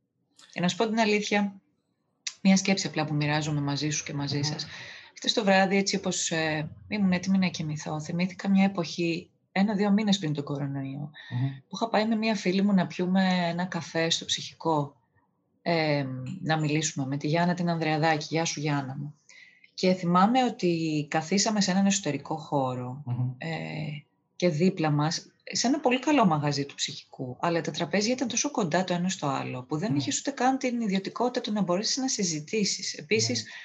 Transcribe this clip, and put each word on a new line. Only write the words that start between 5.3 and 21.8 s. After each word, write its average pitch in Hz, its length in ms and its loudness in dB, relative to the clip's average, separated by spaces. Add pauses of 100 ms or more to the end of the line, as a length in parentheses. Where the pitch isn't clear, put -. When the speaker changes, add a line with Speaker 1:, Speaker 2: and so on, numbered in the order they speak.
Speaker 1:
το 226 120 2
βράδυ, 190 320 6
έτσι 196 200 2
όπως, 185 340 -2
ε, 156 380 0 (200)
ήμουν 196 240 2
έτοιμη 190 260 2
να 185 100 4
κοιμηθώ, 156 520 -4
θυμήθηκα 180 500 -4
μια 196 140 6
εποχή, 170 680 -2 (220)
ένα-δύο 202 380 2
μήνες 202 280 4
πριν 151 140 -2
τον 147 120 -2
κορονοϊό, 139 680 -6 (200)
Speaker 2:
Μμμ. 123 180 -2 (200)
Speaker 1:
που - 80 -16
είχα 226 120 -2
πάει 214 180 2
με 226 100 2
μια 220 180 0
φίλη 196 280 0
μου 208 100 4
να 175 140 4
πιούμε 185 640 2
ένα 175 140 -2
καφέ 165 460 -2
στο - 140 -2
Ψυχικό, - 720 -2 (680)
ε, 156 420 2 (380)
να 160 160 0
μιλήσουμε 151 480 0
με 139 100 -4
τη 143 100 -4
Γιάννα 170 280 2
την 175 160 -2
Ανδρεαδάκη. 156 600 2
Γεια 160 140 0
σου, 156 160 -4
Γιάννα 139 400 -2
μου. 147 140 -10 (600)
Και 185 180 2
θυμάμαι 185 520 4
ότι 165 680 0
καθίσαμε 196 500 0
σε 196 100 2
έναν 196 160 4